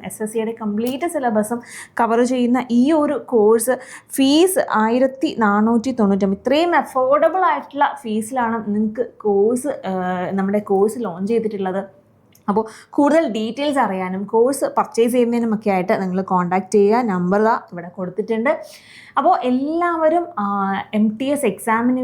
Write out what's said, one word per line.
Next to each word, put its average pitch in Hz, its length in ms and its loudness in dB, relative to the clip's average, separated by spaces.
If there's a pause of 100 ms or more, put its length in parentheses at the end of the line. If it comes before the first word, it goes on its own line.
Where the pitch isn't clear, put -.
എസ് - 160 -12
എസ് 214 80 -8
സിയുടെ 226 300 -4
കംപ്ലീറ്റ് 240 540 -2
സിലബസും 240 440 -2 (400)
കവർ 220 180 2 (140)
ചെയ്യുന്ന 247 260 2 (220)
ഈ - 20 6 (200)
ഒരു 285 140 -2 (180)
കോഴ്സ് 226 380 4 (440)
ഫീസ് 302 440 4 (180)
ആയിരത്തി 254 500 0 (140)
നാനൂറ്റി 214 540 2
തൊണ്ണൂറ്റൊമ്പത്. 196 440 2
ഇത്രയും 320 400 2
അഫോർഡബിൾ 294 640 2
ആയിട്ടുള്ള 285 380 -2 (160)
ഫീസിലാണ് 226 560 -2 (160)
നിങ്ങൾക്ക് 214 300 -2 (200)
കോഴ്സ്, 226 480 2 (180)
ആ, - 20 -4 (460)
നമ്മുടെ 202 320 0
കോഴ്സ് 208 360 2
ലോഞ്ച് 185 260 -6
ചെയ്തിട്ടുള്ളത്. 202 480 -2 (720)
അപ്പോൾ 214 140 0 (340)
കൂടുതൽ 302 280 4 (100)
ഡീറ്റെയിൽസ് 262 500 -2
അറിയാനും 190 360 -4 (120)
കോഴ്സ് 262 340 2 (100)
പർച്ചേസ് 226 380 0
ചെയ്യുന്നതിനുമൊക്കെ 233 600 0
ആയിട്ട് 185 280 0
നിങ്ങൾ 185 160 -2 (120)
കോൺടാക്ട് 185 440 0
ചെയ്യുക. 208 260 4 (100)
നമ്പർ 180 360 0
ദാ 233 80 2 (180)
ഇവിടെ 175 240 -12
കൊടുത്തിട്ടുണ്ട്. 220 540 -4 (680)
അപ്പോൾ 330 160 4 (140)
എല്ലാവരും, 320 760 0 (180)
ആ, - 20 -2 (540)
എം 214 60 4 (140)
ടി 262 160 -4
എസ് 262 160 -4
എക്സാമിന് 240 520 -2